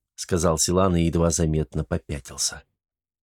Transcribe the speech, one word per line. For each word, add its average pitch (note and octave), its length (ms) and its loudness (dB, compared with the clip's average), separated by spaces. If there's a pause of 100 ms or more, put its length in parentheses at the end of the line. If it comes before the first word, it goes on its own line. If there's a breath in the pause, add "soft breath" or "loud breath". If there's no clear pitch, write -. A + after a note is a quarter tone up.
(160)
сказал E2+ 420 0
Силан F#2 380 2
и E2+ 80 4
едва E2+ 280 2
заметно D#2 520 -2
попятился. - 800 -8 (600)